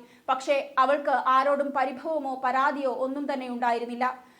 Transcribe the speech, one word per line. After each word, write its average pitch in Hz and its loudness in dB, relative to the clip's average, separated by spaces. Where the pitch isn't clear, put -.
പക്ഷേ 269 0
അവൾക്ക് 285 2
ആരോടും 277 2
പരിഭവമോ 269 -2
പരാതിയോ 269 0
ഒന്നും 269 -4
തന്നെ 262 -4
ഉണ്ടായിരുന്നില്ല. 240 -2